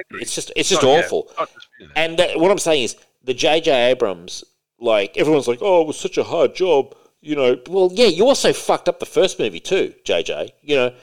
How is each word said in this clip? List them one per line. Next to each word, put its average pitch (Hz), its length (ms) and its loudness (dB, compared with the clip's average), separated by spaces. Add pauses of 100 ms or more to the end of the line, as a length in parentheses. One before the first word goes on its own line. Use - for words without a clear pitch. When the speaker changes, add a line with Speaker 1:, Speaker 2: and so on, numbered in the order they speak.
(100)
Speaker 1:
agree. - 120 -14
Speaker 2:
it's - 120 -10
just, - 220 -8
it's - 140 -2
just 165 120 2
Speaker 1:
Oh, 135 100 6
yeah, 160 120 4
Speaker 2:
awful. - 340 -6
Speaker 1:
not - 160 -6
disputing - 400 -20
that. 151 40 -4
Speaker 2:
And 165 200 -2
that, 165 220 2
what 185 100 4
I'm 202 80 2
saying 151 260 0
is, - 120 -6 (260)
the 127 120 -4
J 156 260 0
J 127 300 2
Abrams, 92 520 -4 (380)
like, 107 360 0
everyone's 143 320 2
like, 123 140 -2
"Oh, 180 200 4
it 156 40 -2
was 143 140 -8
such 185 180 -8
a 120 60 0
hard 135 300 -2
job," 139 400 0 (260)
you 151 160 -6
know. 127 220 2 (100)
Well, 185 240 2
yeah, 226 140 2
you 185 200 2
also 240 260 2
fucked - 360 -2
up - 120 -2
the - 60 -10
first - 320 -2
movie 98 220 -6
too, - 340 -4 (100)
J 87 180 -2
J. 80 300 -8 (100)
You 143 140 -2
know, 123 260 0